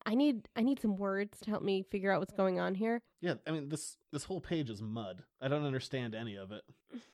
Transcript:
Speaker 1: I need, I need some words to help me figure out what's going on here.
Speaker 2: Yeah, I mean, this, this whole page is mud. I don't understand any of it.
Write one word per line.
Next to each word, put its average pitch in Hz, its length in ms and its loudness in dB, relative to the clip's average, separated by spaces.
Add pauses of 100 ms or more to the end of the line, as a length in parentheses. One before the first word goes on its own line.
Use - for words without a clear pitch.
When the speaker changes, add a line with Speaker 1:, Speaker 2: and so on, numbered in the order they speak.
Speaker 1:
I 214 100 2
need, 269 400 4
I 226 80 2
need 262 160 4
some 208 180 2
words 196 440 -2
to - 80 -6
help 208 140 -2
me 190 200 2
figure 196 280 0
out 175 80 4
what's 190 140 -2
going 190 260 4
on 180 160 0
here. 226 260 0 (200)
Speaker 2:
Yeah, 170 140 2 (120)
I 156 40 -2
mean, 151 180 -2
this, - 280 -6 (140)
this 143 140 -4
whole 185 160 -4
page 156 280 0
is 104 120 -8
mud. 107 420 -6 (180)
I 131 60 -2
don't 147 180 2
understand 131 480 -2
any 113 220 -6
of 95 160 -10
it. 104 120 -10 (500)